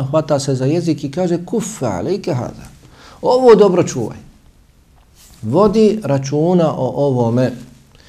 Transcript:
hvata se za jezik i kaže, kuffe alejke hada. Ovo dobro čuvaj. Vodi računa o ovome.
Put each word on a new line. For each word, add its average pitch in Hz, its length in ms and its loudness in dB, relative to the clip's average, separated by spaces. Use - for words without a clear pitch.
hvata 151 280 0
se 139 160 -4
za 127 100 -2
jezik 165 400 -2
i 139 60 -8
kaže, 175 340 -2
kuffe - 420 -6
alejke 143 480 -4
hada. - 340 -8
Ovo 254 320 6
dobro 185 280 4
čuvaj. - 360 -6
Vodi 202 640 2
računa 147 720 0
o 131 300 -2
ovome. 123 460 0